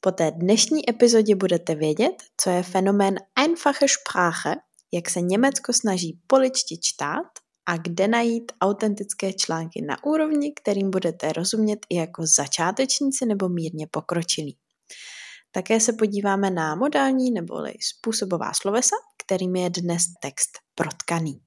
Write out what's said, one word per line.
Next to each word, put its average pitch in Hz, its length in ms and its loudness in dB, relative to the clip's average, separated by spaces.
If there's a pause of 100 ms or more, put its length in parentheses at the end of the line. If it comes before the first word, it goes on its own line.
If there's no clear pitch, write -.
Po 190 100 2
té 170 200 0
dnešní 208 600 2
epizodě 226 440 6
budete 170 400 0
vědět, 156 480 0 (140)
co - 140 0
je 180 120 2
fenomén 196 520 2 (220)
einfache 285 520 2
Sprache, 170 640 0 (380)
jak 170 180 -4
se 180 100 -2
Německo 226 520 2
snaží 180 540 0
po 269 120 4
lidsky 262 420 0
čtát 156 460 -4 (400)
a 175 100 0
kde 175 320 0
najít 233 520 0
autentické 202 720 -2
články 165 500 -4
na 143 220 -6
úrovni, 302 480 0
kterým 196 380 -2
budete 170 420 -2
rozumět 208 560 -2
i 180 80 -2
jako 165 300 -4
začátečníci 214 1000 0
nebo 196 220 0
mírně 160 420 -4
pokročilí. 156 680 -4 (960)
Také 220 280 0
se 226 120 2
podíváme 202 580 0
na 160 240 0
modální 262 560 2
neboli 170 500 -4
způsobová - 800 -4
slovesa, 220 360 0 (280)
kterým 185 320 -2
je 180 140 -2
dnes 175 320 -2 (180)
text - 300 -4 (240)
protkaný. 151 720 -4